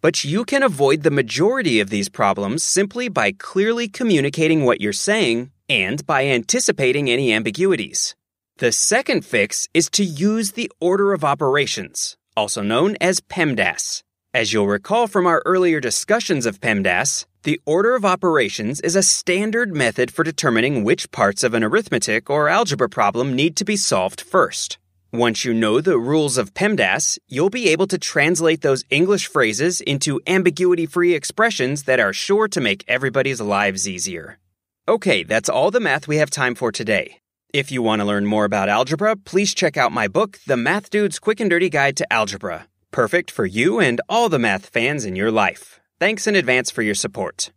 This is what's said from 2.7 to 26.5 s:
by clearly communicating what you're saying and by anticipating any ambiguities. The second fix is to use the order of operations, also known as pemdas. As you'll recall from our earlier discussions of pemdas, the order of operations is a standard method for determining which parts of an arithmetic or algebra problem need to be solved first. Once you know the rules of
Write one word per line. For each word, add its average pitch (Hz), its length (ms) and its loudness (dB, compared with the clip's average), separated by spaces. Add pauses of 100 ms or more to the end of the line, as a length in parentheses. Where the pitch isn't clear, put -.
by 110 220 0
clearly 226 560 -2
communicating 160 760 2
what 120 160 2
you're 101 120 -2
saying 135 600 0 (160)
and 123 360 0
by 139 220 0
anticipating 135 840 0
any 123 240 2
ambiguities. 113 840 -2 (400)
The 120 160 0
second 240 520 0
fix - 480 -2
is 165 180 2
to 202 140 0
use 196 480 -2
the 233 280 -8
order 196 320 2
of 160 100 -2
operations, 139 920 -2 (200)
also 104 240 -2
known 123 400 2
as 180 200 0
pemdas. 113 840 -2 (320)
As 110 180 0
you'll 107 140 2
recall 104 400 0
from 196 200 0
our 165 200 2
earlier 175 340 2
discussions 147 640 -2
of 107 160 -4
pemdas, 98 640 0 (200)
the - 200 -2
order 196 300 2
of 226 100 -2
operations 147 760 0
is 165 120 -2
a 190 80 4
standard 208 720 0
method 123 360 2
for - 140 0
determining 127 600 0
which 120 260 0
parts 101 320 0
of 117 120 0
an 113 100 2
arithmetic 117 640 0
or 147 220 2
algebra 151 400 0
problem 120 440 0
need 147 220 2
to 208 80 -2
be 208 120 0
solved 95 440 -2
first. - 560 0 (340)
Once 117 360 0
you 117 80 0
know 113 260 2
the 160 160 2
rules 135 400 0
of 110 160 -4